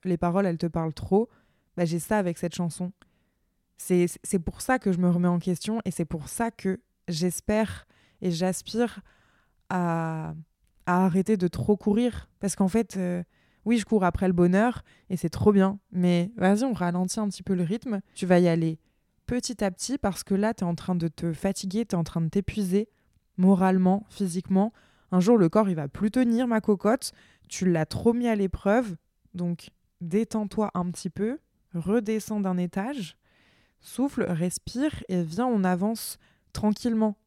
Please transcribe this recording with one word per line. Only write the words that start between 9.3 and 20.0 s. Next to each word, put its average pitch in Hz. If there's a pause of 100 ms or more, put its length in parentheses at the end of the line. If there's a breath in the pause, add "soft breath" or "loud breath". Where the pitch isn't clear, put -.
à, 165 (500)
à 180
arrêter 190
de 175
trop 185
courir. 220 (120)
Parce 196
qu'en 190
fait, 202
euh, 180 (420)
oui, 233
je 196
cours 202
après 180
le 185
bonheur 185 (260 soft breath)
et 185
c'est 165
trop -
bien. 196 (140)
Mais 180
vas-y, 208
on 262
ralentit 180
un 208
petit 185
peu 190
le 180
rythme. 196 (140)
Tu 185
vas 175
y 175
aller 165 (480)
petit 247
à 196
petit 254
parce 190